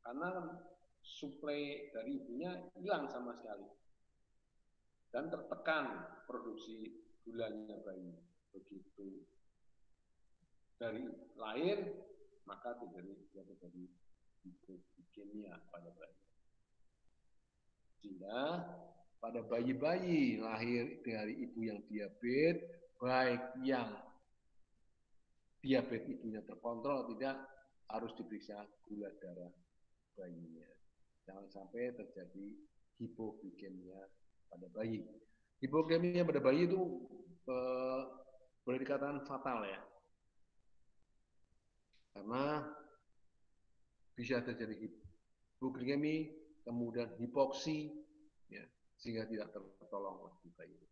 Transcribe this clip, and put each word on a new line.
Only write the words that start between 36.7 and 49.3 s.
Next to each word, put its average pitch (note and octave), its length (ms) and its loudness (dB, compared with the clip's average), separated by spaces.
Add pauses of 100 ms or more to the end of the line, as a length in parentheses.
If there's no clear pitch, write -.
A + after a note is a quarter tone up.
itu, F#3+ 100 6 (720)
eh, B2+ 520 2 (600)
boleh B2+ 180 2
dikatakan C#3 460 2
fatal, B2+ 400 0
ya. F#2+ 160 -4 (2250)
Karena C3+ 480 2 (1500)
bisa A#2+ 260 4
terjadi A2+ 380 -2
hipoglikemi, C#3 1500 0 (320)
kemudian A#2+ 560 0
hipoksi, D3 720 4 (560)
ya, - 160 -12 (320)
sehingga A2+ 320 -2
tidak G#2 240 -4